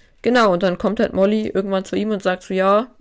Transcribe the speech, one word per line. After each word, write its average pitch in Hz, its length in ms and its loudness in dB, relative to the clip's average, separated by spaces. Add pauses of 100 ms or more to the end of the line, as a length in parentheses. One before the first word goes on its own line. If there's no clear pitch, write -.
(240)
Genau, 233 280 4
und 175 120 0
dann 180 140 0
kommt 208 220 -2
halt 214 140 0
Molly 214 340 2
irgendwann 190 380 -4
zu - 100 -8
ihm 202 140 -2
und 202 140 -4
sagt 180 200 -4
so, - 100 -8
„Ja, 196 340 2 (140)